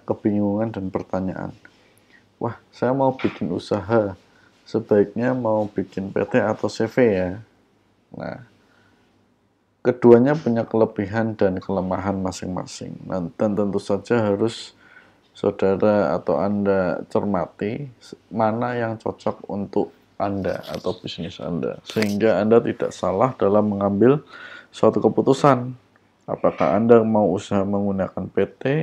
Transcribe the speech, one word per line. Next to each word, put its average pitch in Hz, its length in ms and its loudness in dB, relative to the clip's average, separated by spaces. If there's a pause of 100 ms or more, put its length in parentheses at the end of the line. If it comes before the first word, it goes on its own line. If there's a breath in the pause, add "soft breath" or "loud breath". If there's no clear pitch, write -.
kebingungan 104 640 -2
dan 98 160 -8
pertanyaan. 92 640 -6 (880 soft breath)
"Wah, 117 160 -6 (160)
saya 123 240 -2
mau 135 160 2
bikin - 400 -4
usaha, 101 640 0 (560 soft breath)
sebaiknya 113 640 2
mau 110 320 -2
bikin 95 480 -6
P 107 160 0
T 123 80 2
atau 107 320 0
C - 160 -4
V - 160 -6
ya?" 98 400 0 (720)
Nah, - 320 -12 (1400 soft breath)
keduanya 123 560 6
punya 117 240 0
kelebihan 110 720 0
dan 95 240 0
kelemahan 95 640 -4
masing-masing. 90 800 -8
Nah, 87 320 -6
dan 104 240 -2
tentu 101 240 -2
saja 104 480 0
harus 110 480 -4 (560 soft breath)
saudara 101 800 2
atau 87 240 -2
Anda 98 720 0
cermati 104 800 -4 (400)
mana 117 480 -2
yang 113 160 -4
cocok 104 560 -8
untuk 101 400 -4 (240)
Anda 98 560 -4
atau 87 240 -6
bisnis - 480 -12
Anda, 69 480 -6
sehingga 104 480 0
Anda 107 240 4
tidak - 320 -4
salah 98 400 -2
dalam 104 320 2
mengambil 101 560 2 (480 loud breath)
suatu 110 320 2
keputusan. 127 720 4 (560)
Apakah 87 480 2
Anda 117 240 8
mau 107 320 2
usaha 101 320 -2
menggunakan 98 640 -4
P 98 160 0
T - 160 -12 (200)